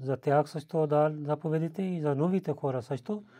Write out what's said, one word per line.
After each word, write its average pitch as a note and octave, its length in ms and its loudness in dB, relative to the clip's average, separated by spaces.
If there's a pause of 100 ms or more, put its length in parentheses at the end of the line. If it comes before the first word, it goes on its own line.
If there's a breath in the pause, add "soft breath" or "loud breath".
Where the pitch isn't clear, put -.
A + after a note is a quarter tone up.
за C3 160 -2
тях D3 340 2
също D#3 360 -2
дал D3+ 280 4 (100)
заповедите D#3+ 580 -2
и F3+ 180 -2
за D3+ 140 2
новите F3 380 0
хора C3 300 -2
също G#3 420 -6 (160 loud breath)